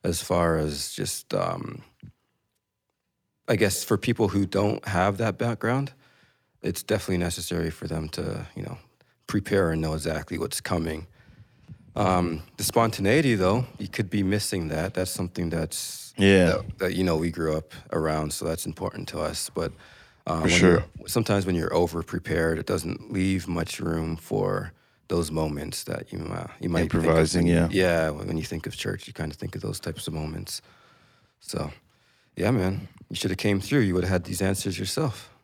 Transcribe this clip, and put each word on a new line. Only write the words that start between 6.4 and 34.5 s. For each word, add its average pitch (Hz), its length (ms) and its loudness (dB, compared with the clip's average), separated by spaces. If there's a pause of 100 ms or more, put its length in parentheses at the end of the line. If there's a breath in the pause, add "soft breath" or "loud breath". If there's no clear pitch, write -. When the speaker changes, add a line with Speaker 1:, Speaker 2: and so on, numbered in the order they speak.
Speaker 1:
it's - 200 -4
definitely 98 360 0
necessary 85 520 -2
for 82 160 -12
them 80 240 -4
to, 82 440 -6
you - 80 -8
know, - 160 -10 (480)
prepare 98 440 2
and 80 120 0
know 80 120 0
exactly 80 440 -4
what's - 220 -4
coming. 82 460 -4 (920 soft breath)
Um, 90 460 2 (140)
the - 80 -4
spontaneity, 117 680 4
though, 101 320 4 (120)
you 101 100 -6
could 101 220 -4
be 101 120 2
missing 95 460 0
that. 80 260 -2
That's 92 160 -2
something 90 400 -4
that's - 680 -6
Speaker 2:
Yeah. 98 300 8
Speaker 1:
that, - 320 0
that, 92 160 0
you 92 100 2
know, 85 120 4
we 85 140 0
grew 80 260 0
up 78 160 -6 (200)
around, 78 400 0
so - 120 -6
that's 82 220 -4
important - 420 -8
to 80 120 -8
us. 80 340 -4
But, 82 180 -2 (540 soft breath)
um, 82 160 -2
Speaker 2:
For 80 60 2
Speaker 1:
when - 20 4
Speaker 2:
sure. 90 200 8
Speaker 1:
you're, 85 140 6 (220)
sometimes 107 400 2
when 90 80 2
you're 82 200 0
over-prepared, 82 840 0
it - 80 -6
doesn't 85 460 -4
leave 95 340 0
much 85 320 -4
room 82 380 -2
for 95 560 -2 (360)
those 85 220 0
moments 76 540 -4
that - 280 -8
you, 92 80 -8
uh, 85 260 -6 (140)
you - 100 -2
might 85 100 4
think 82 140 2
of 85 60 4
Speaker 2:
Improvising, 82 460 4
Speaker 1:
when, 85 80 6
Speaker 2:
yeah. 85 160 6
Speaker 1:
yeah, 87 400 4
when, 76 160 -8
when 90 120 -2
you 78 60 -4
think 82 220 -8
of - 80 -8
church, 95 320 -6
you - 60 -16
kinda 80 240 -6
think - 180 -8
of - 60 -8
those 98 180 -6
types - 300 -8
of 80 60 -6
moments. 80 480 -6 (760 soft breath)
So, 73 320 -6 (640)
yeah, 95 140 2
man, 95 380 0 (220)
you 82 60 -6
shoulda 92 200 -2
came 101 240 2
through. 139 200 2
You 98 140 2
woulda 90 140 2
had 90 160 2
these 90 160 -6
answers 95 380 0